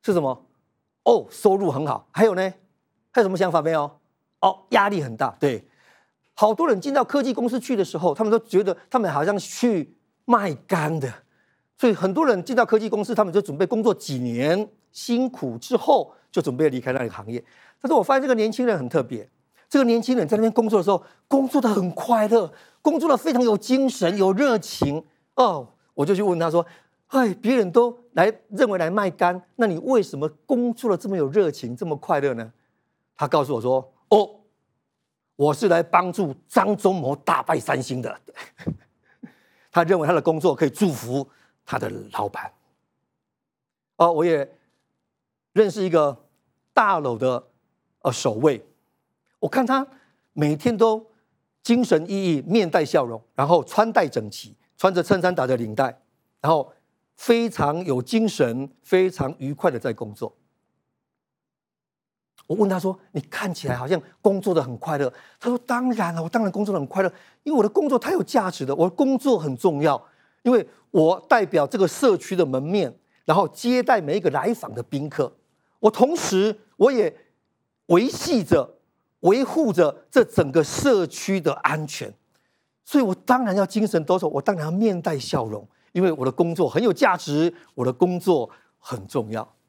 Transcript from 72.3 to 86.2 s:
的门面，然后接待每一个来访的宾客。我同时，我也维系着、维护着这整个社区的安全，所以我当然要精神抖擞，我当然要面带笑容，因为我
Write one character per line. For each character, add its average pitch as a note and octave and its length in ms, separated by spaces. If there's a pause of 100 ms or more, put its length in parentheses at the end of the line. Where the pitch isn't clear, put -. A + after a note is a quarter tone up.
的 F3 120
门 C3 160
面， E3 360 (280)
然 D#3 100
后 F#3+ 120
接 B3 340
待 B3 180
每 D#3 160
一 G#3 40
个 E3 100
来 D3 240
访 - 180
的 A#2 100
宾 C#3+ 280
客。 C3+ 200 (500)
我 G#3+ 100
同 C4+ 260
时， G#3 420 (200)
我 A#3 120
也 G#3 240 (720)
维 G3+ 200
系 D4+ 340
着、 D3 360 (420)
维 A3 240
护 D4 260
着 D#3+ 400
这 B3 140
整 D#3 260
个 D3+ 140
社 G3 420
区 - 320
的 D#3 180
安 D3+ 300
全， A#2+ 240 (720)
所 - 160
以 C4 60
我 F#3+ 100
当 B3+ 300
然 G3 100
要 G3 120
精 G#3+ 200
神 E3+ 200
抖 F#3 120
擞， F3 80
我 D3+ 140
当 F#3+ 160
然 D#3 80
要 D#3 60
面 G3 320
带 D#3 160
笑 B2+ 260
容， G#2 240 (240)
因 F3 100
为 F#3 100
我 C3+ 120